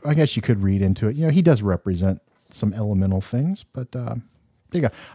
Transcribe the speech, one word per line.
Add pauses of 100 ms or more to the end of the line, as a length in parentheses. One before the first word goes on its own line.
I
guess
you
could
read
into
it.
You
know,
he
does
represent (300)
some
elemental
things,
but,
uh, (560)
there
you
go. (200)